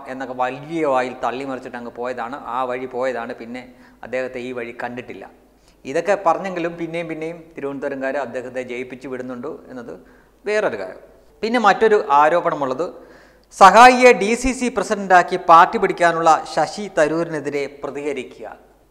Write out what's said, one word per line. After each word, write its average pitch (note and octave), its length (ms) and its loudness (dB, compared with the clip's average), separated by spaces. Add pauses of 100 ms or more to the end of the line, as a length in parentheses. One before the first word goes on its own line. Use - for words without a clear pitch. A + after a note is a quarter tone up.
(120)
എന്നൊക്കെ C3 320 -10
വലിയ D3 400 -6 (100)
വായിൽ B2+ 200 -2 (120)
തള്ളിമറിച്ചിട്ട് B2+ 560 -8
അങ്ങ് A#2 180 -14
പോയതാണ്. B2 380 -8 (180)
ആ - 20 -2 (120)
വഴി B2+ 260 -6
പോയതാണ്. A#2+ 360 -4 (100)
പിന്നെ A#2+ 220 -14 (420)
അദ്ദേഹത്തെ B2+ 420 -8
ഈ - 20 -8 (100)
വഴി A#2 120 -10 (120)
കണ്ടിട്ടില്ല. A#2+ 420 -12 (640)
ഇതൊക്കെ F3 260 -2 (120)
പറഞ്ഞെങ്കിലും E3+ 520 -2
പിന്നെയും E3 320 -8
പിന്നെയും D#3+ 260 -10 (180)
തിരുവനന്തപുരംകാർ C#3 600 -6 (120)
അദ്ദേഹത്തെ B2+ 440 -10
ജയിപ്പിച്ച് B2+ 400 -12
വിടുന്നുണ്ട് B2+ 400 -10 (180)
എന്നത് B2+ 240 -14 (540)
വേറൊരു F#3+ 360 -2
കാര്യം. - 200 -14 (380)
പിന്നെ A3+ 260 0
മറ്റൊരു G#3 320 4 (220)
ആരോപണമുള്ളത് D#3 640 0 (720)
സഹായിയെ A#3+ 500 10 (100)
ഡി G3 80 0 (120)
സി C4 180 -2
സി B3 160 -2
പ്രസിഡന്റാക്കി F#3+ 600 2 (120)
പാർട്ടി E3+ 340 8
പിടിക്കാനുള്ള E3 480 2 (220)
ശശി E3 320 -2 (140)
തരൂരിനെതിരെ D3+ 640 0 (180)
പ്രതികരിക്കുക. C3 680 -8 (440)